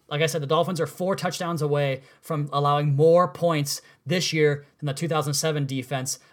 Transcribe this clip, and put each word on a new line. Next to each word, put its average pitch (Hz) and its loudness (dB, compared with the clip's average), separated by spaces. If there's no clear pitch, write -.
Like 147 0
I - 2
said, 160 -2
the 143 -6
Dolphins 165 0
are 147 -2
four 185 -4
touchdowns 170 -4
away 143 0
from 147 -4
allowing 143 2
more 165 6
points 160 -2
this 165 -2
year 147 2
than 147 -6
the 139 -2
two 170 -6
thousand 147 0
seven 147 -2
defense. 131 -6